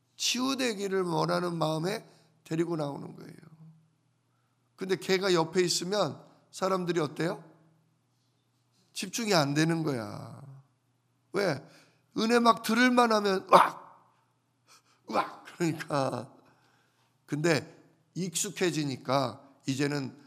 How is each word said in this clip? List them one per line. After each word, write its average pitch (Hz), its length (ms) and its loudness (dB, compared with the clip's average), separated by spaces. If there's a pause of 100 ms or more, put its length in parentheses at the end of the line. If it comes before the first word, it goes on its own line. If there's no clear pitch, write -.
(160)
치유되기를 233 880 -2
원하는 175 540 0
마음에 160 500 -2 (360)
데리고 170 320 -2
나오는 147 400 -6
거예요. - 200 -18 (1400)
근데 190 200 -2
걔가 185 380 2
옆에 165 280 2
있으면 180 600 0 (300)
사람들이 185 480 0
어때요? 156 440 -2 (1500)
집중이 208 400 -4
안 143 200 4
되는 160 300 2
거야. 113 580 -6 (920)
왜? 196 360 -2 (500)
은혜 226 220 2
막 233 220 4
들을만 240 500 4
하면 202 400 0
으악! - 640 4 (960)
으악! - 340 -4
그러니까. 139 840 -2 (920)
근데 151 580 0 (300)
익숙해지니까 151 1300 -2 (240)
이제는 135 500 -2 (120)